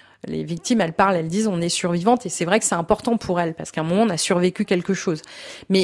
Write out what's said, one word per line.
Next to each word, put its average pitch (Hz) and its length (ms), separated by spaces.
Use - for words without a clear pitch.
les 156 200
victimes, 175 340
elles 165 140
parlent, 196 240
elles 160 100
disent, 208 200
on 180 120
est 170 80
survivante, 180 580
et 180 40
c'est 170 160
vrai 190 140
que 220 60
c'est 202 100
important 208 420
pour 175 240
elles, 165 140
parce - 160
qu'à 160 100
un - 20
moment, 180 200
on 226 60
a 170 80
survécu 180 460
quelque 185 300
chose. 175 280
Mais 190 160